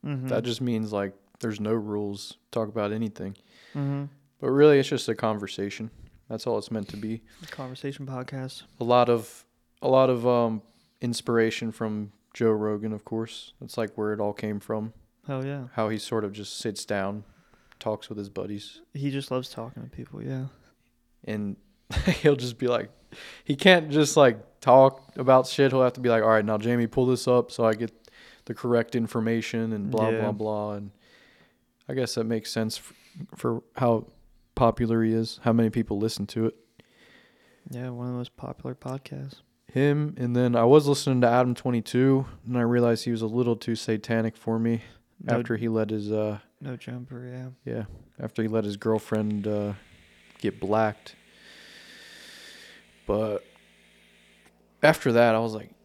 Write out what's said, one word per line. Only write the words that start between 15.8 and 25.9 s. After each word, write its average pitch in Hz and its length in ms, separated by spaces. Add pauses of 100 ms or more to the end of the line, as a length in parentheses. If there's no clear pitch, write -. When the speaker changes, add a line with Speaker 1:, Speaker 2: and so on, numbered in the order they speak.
Speaker 2:
he 110 80
sort 107 260
of 98 100
just 104 240
sits - 280
down, 101 380 (560)
talks 107 300
with 104 100
his 101 100
buddies. 101 520 (120)
Speaker 1:
He 139 160
just 135 220
loves 127 180
talking 123 320
to 131 80
people, - 320
yeah. 131 260 (760)
Speaker 2:
And 104 320 (340)
<laughs> - 60 (260)
he'll 147 140
just 123 240
be 127 80
like, 120 240 (520)
he 147 120
can't 170 340
just, 147 260
like, 127 220 (240)
talk 135 560
about 131 300
shit. 139 240
He'll 131 120
have 123 100